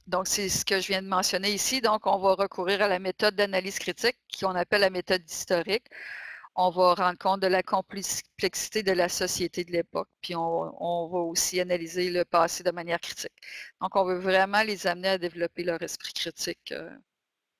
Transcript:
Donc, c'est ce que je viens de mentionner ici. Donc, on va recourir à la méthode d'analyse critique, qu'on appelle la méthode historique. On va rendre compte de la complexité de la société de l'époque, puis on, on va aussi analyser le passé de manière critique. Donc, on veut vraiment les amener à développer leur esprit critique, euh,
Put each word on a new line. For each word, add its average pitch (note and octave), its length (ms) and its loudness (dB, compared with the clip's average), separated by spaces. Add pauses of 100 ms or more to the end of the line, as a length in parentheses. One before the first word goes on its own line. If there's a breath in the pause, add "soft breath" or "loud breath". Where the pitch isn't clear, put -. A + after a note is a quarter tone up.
Donc, F#3 200 -2
c'est G3+ 220 -2
ce - 160 -2
que F#3+ 160 2
je F#3 80 -4
viens F#3+ 140 0
de F#3+ 40 -10
mentionner F#3+ 460 0
ici. B3 280 0
Donc, G#3+ 260 2
on G3 120 2
va F#3+ 160 4
recourir F#3+ 480 0
à G#3 60 4
la F#3 100 2
méthode F#3+ 380 0
d'analyse G3 420 0
critique, - 400 -2 (220)
qu'on F#3 160 0
appelle F3+ 240 2
la F#3+ 100 6
méthode F#3 380 0
historique. F#3+ 580 -2 (680 loud breath)
On F#3 140 4
va F3+ 240 6
rendre F3+ 240 0
compte G3 220 0
de F#3+ 60 2
la F#3 160 2
complexité - 1200 -4
de F#3+ 80 2
la F3+ 180 4
société F3+ 540 -4
de E3+ 80 -10
l'époque, E3+ 380 -4 (120)
puis - 140 -8
on, E3 480 -4
on E3+ 240 -2
va F3+ 120 -4
aussi E3+ 420 0
analyser F3+ 500 -2
le F3 140 0
passé E3+ 400 2
de F3 80 0
manière E3+ 280 -4
critique. - 320 -10 (480 loud breath)
Donc, F#3+ 140 -4
on G3 100 6
veut F3+ 140 0
vraiment F#3+ 440 4
les G3+ 260 -2
amener F3+ 220 0
à F#3+ 80 2
développer E3+ 440 -4
leur E3+ 180 -2
esprit - 320 -10
critique, - 600 -8
euh, E3 180 -10 (680)